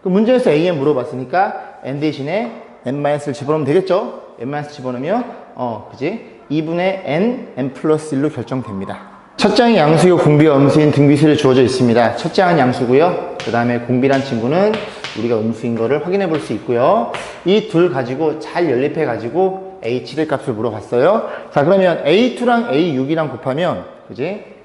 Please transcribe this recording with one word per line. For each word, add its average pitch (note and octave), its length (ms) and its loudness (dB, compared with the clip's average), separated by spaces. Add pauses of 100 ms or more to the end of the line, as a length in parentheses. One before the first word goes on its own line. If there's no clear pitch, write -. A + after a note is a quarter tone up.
그 F#3+ 60 -2
문제에서 A3+ 420 4
A D#3 160 2
n F3 100 0
물어봤으니까 C3+ 1040 -2
n C3+ 160 -8
대신에 D#3 640 -4 (220)
n C#3 160 -4
마이너스를 C#3+ 320 -2
집어넣으면 D3 320 -2
되겠죠? F#3 580 0 (160)
n A#2+ 100 -8
마이너스 D3 260 -8
집어넣으면, C3+ 500 -4 (300)
어, A2+ 360 -8
그지? F#3 440 -8 (140)
이 D3+ 140 -2
분의 F3 420 -4
n, G#3 420 -2 (100)
n C3 160 -6
플러스 D#3 400 -2
일로 C#3 160 0
결정됩니다. G#2+ 880 -8 (220)
첫 G#3 180 2
장이 A#3 220 4
양수이고 D#3+ 400 6
공비가 D3+ 400 6
음수인 C#3+ 340 4
등비수를 C#3+ 460 6
주어져 C3 240 6
있습니다. A#2 540 4
첫 - 180 -6
장은 F3 240 4
양수고요. C3 840 2
그 A2+ 80 -4
다음에 A#2+ 280 0
공비란 B2+ 440 0
친구는 D3 500 0 (440)
우리가 A#2 220 -2
음수인 A#2 360 -4
거를 B2+ 300 -2
확인해 F#3+ 240 -2
볼 D#3 100 -2
수 - 140 -8
있고요. C3+ 580 0 (340)
이 G#3 220 2
둘 E3 240 2
가지고 C3+ 480 -4
잘 E3+ 300 -2
연립해 C#3 360 0
가지고 B2+ 760 -4
에이치의 B2+ 440 -4
값을 C#3 260 -4
물어봤어요. A#2+ 760 0 (220)
자, C#3+ 120 2
그러면 F3+ 420 2
에이 G#3 300 2
투랑 A#3 380 0
에이 D#3 220 0
육이랑 D3 340 -2
곱하면, C3 560 -4 (220)
그지? D3+ 360 -8 (220)